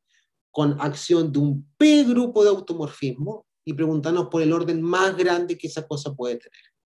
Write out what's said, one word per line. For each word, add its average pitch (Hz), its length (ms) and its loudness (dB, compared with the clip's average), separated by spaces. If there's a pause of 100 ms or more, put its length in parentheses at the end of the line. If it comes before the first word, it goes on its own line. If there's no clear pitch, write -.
(520)
con 147 280 0
acción 151 520 0
de 139 80 0
un 143 380 -2
P 294 260 6
grupo 240 400 2
de 208 60 6
automorfismo 165 960 -6 (200)
y 156 80 -8
preguntarnos 160 560 -2
por 165 120 0
el 156 120 2
orden 165 280 -2
más 185 340 0
grande 175 420 0
que 160 100 -10
esa 156 200 -10
cosa 143 260 -8
puede 123 240 -6
tener. - 240 -20 (260)